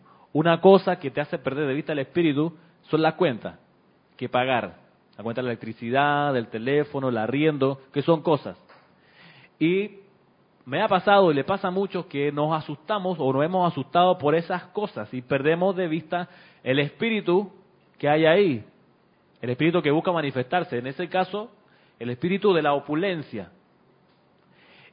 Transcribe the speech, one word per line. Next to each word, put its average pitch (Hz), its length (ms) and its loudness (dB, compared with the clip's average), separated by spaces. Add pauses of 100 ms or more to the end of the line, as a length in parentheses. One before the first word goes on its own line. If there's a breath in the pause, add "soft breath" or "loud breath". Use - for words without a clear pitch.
(320 soft breath)
una 165 300 2
cosa 185 380 6
que 135 120 -8
te 147 80 -4
hace 151 200 -6
perder 135 280 -4
de 131 60 -2
vista 151 180 -4
el 147 80 -2
espíritu 156 560 0 (280 loud breath)
son 156 180 0
las 160 140 2
cuentas 117 420 -2 (580)
que 123 140 -8
pagar. 123 480 0 (400)
La 104 60 -16
cuenta 117 180 -6
de 127 60 -4
la 120 40 -2
electricidad, 135 840 -2
del 117 140 -2
teléfono, 135 640 -2
el 120 80 -2
arriendo, 135 640 0 (100)
que 143 100 -2
son 160 200 2
cosas. 151 360 -2 (1000 loud breath)
Y 190 420 -2 (640)
me 139 160 -4
ha 220 60 0
pasado 196 440 6
y - 20 0
le 135 120 0
pasa - 240 -4
a - 20 -4
muchos 185 360 -4
que 143 240 -2
nos 147 220 -2
asustamos 180 640 -4
o 135 140 2
nos 135 100 2
hemos 180 280 0
asustado 175 460 2
por 147 180 2
esas 175 300 -4
cosas 190 480 -10
y 127 80 -8
perdemos 160 540 0
de 180 120 -2
vista 165 400 -6 (360 loud breath)
el 131 160 0
espíritu 190 720 -2 (460)
que 143 120 -2
hay 156 160 4
ahí, 160 400 2 (760)
el 120 100 -6
espíritu 160 300 0
que 147 100 2
busca 165 200 0
manifestarse, 147 680 -2
en 123 80 -8
ese 165 200 -8
caso, 185 440 -4 (480 soft breath)
el 120 100 -8
espíritu 190 440 0
de 160 80 4
la 147 120 2
opulencia. 147 800 -4 (1400 soft breath)